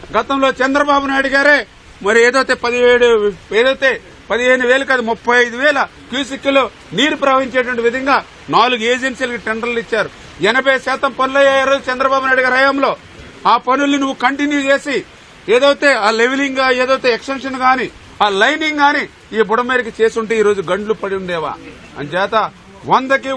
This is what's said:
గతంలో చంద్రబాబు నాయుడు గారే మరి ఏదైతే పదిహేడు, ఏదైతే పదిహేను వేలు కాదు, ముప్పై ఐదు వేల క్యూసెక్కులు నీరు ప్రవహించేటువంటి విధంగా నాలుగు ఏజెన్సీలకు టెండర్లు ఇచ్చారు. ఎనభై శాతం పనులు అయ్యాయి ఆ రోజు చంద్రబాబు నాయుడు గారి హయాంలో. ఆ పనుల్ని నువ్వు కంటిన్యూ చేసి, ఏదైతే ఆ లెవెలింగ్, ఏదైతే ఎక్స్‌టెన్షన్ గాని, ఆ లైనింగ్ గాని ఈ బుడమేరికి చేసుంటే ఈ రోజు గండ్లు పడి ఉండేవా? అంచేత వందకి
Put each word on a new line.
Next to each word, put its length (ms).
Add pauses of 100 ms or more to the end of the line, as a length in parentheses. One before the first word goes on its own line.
(160)
గతంలో 340 (100)
చంద్రబాబు 520
నాయుడు 240
గారే 220 (480)
మరి 120 (100)
ఏదైతే 260 (100)
పదిహేడు, 440 (520)
ఏదైతే 300 (400)
పదిహేను 400
వేలు 200
కాదు, 200
ముప్పై 240 (100)
ఐదు 120
వేల 220 (320)
క్యూసెక్కులు 520 (360)
నీరు 240
ప్రవహించేటువంటి 680
విధంగా 280 (400)
నాలుగు 260 (100)
ఏజెన్సీలకు 540
టెండర్లు 380
ఇచ్చారు. 260 (400)
ఎనభై 240 (120)
శాతం 320
పనులు 240
అయ్యాయి 200
ఆ 80
రోజు 200
చంద్రబాబు 360
నాయుడు 200
గారి 120
హయాంలో. 320 (600)
ఆ 20 (120)
పనుల్ని 360
నువ్వు 220
కంటిన్యూ 360 (100)
చేసి, 260 (580)
ఏదైతే 340 (180)
ఆ 20 (120)
లెవెలింగ్, 420 (200)
ఏదైతే 340
ఎక్స్‌టెన్షన్ 500
గాని, 200 (380)
ఆ 20 (160)
లైనింగ్ 420
గాని 180 (340)
ఈ 120
బుడమేరికి 520
చేసుంటే 400
ఈ 80
రోజు 120 (100)
గండ్లు 320
పడి 180
ఉండేవా? 320 (480)
అంచేత 360 (540)
వందకి 460